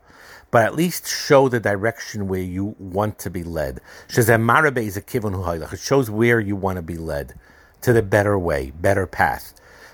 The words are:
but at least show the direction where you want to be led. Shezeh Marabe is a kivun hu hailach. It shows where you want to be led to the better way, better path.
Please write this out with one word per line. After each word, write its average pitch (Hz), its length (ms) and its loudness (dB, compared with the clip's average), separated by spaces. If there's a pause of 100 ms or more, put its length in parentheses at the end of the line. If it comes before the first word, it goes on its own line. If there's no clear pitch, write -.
(520)
but 117 120 6
at 101 120 0
least 170 320 -2
show 139 420 4
the 117 100 0
direction 104 680 -4
where 92 140 -2
you 92 360 -6
want 101 420 -4
to 90 120 -10
be 87 100 -8
led. 78 380 -6 (280)
Shezeh 117 320 4
Marabe 123 460 2
is 98 120 -8
a 95 40 -10
kivun 107 320 -4
hu 92 100 -6
hailach. 85 300 -6
It 95 60 -10
shows 135 320 0
where 117 280 4
you 101 160 -2
want 92 200 -4
to 87 80 -8
be 85 140 -10
led 73 360 -8 (480)
to 123 120 2
the 113 100 4
better 101 340 2
way, 73 320 -2
better 92 380 0
path. - 460 -2 (400)